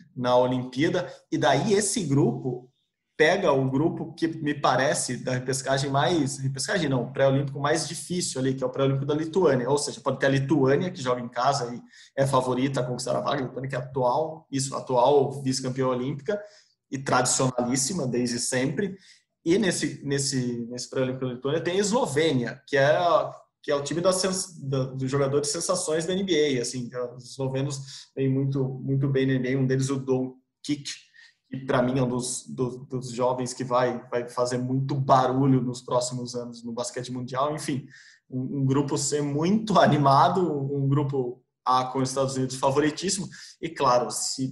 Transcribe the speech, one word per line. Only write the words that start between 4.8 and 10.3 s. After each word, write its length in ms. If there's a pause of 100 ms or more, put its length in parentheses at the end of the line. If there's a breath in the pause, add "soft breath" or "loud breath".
da 140
repescagem 580
mais, 480
repescagem 500
não, 240
pré-olímpico 480
mais 260
difícil 540
ali, 140
que 100
é 20
o 40
pré-olímpico 360
da 80
Lituânia, 540
ou 100
seja, 220
pode 180
ter 80
a 40